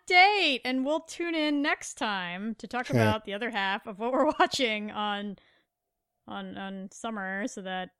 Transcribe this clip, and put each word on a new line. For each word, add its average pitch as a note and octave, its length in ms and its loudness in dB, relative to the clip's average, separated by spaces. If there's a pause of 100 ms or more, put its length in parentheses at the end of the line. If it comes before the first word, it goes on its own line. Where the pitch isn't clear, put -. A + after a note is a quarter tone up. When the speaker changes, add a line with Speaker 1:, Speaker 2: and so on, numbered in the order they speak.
Speaker 1:
date, F4+ 580 6
and C4 200 0
we'll D#4 160 0
tune E4 360 -4
in D4+ 260 2
next E4 320 -2
time G3 600 -4
to - 100 -12
talk B3 220 -4
Speaker 2:
Heh. C#4+ 120 0
Speaker 1:
about G#3+ 240 4
the G3 100 -6
other G#3+ 160 -4
half G3 360 -2
of G3 140 -10
what A#3+ 120 -2
we're C4+ 140 2
<laughs> D4+ 140 2
watching A3 500 0
on, G#3 480 -4 (880)
on, G3 320 -10
on G3 320 -10
summer, G3+ 580 -6
so G3+ 140 -10
that, F#3 380 -6